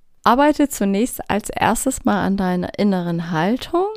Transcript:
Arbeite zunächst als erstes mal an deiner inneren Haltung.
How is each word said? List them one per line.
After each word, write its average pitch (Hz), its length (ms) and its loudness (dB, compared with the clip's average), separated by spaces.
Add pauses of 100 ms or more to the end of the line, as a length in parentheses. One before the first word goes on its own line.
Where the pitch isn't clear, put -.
(240)
Arbeite 285 440 4
zunächst 202 600 -2
als 208 200 -2
erstes - 540 -2
mal 202 200 2
an 196 120 0
deiner 180 420 -2
inneren 175 520 0
Haltung. 220 680 0